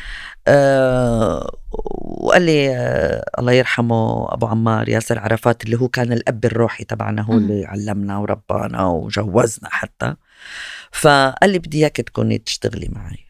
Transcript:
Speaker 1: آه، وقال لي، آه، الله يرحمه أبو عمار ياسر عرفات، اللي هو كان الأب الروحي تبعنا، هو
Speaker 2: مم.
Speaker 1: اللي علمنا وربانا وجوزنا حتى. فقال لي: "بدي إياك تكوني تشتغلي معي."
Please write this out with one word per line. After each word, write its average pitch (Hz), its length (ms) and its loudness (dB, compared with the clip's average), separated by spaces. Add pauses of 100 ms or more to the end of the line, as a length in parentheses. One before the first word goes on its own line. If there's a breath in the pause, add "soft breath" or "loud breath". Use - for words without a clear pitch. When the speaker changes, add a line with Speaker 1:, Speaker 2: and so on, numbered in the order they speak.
(480 loud breath)
Speaker 1:
آه، 127 1080 2 (420)
وقال 50 420 2
لي، 143 340 2
آه، 123 480 0 (140)
الله 123 140 2
يرحمه 117 840 2
أبو 113 120 0
عمار 113 420 2
ياسر 113 300 0
عرفات، 113 460 0
اللي 113 160 -2
هو 127 80 0
كان 120 240 -2
الأب 117 320 -2
الروحي 110 400 0
تبعنا، 107 380 -4
هو 110 100 -4
Speaker 2:
مم. 113 60 4
Speaker 1:
اللي 104 280 0
علمنا 101 520 -6
وربانا 107 680 -2
وجوزنا 101 840 -2
حتى. - 440 -6 (800 loud breath)
فقال 143 580 4
لي: 185 80 2
"بدي 151 200 -4
إياك 151 180 2
تكوني 110 420 -2
تشتغلي - 540 -6
معي." - 380 -12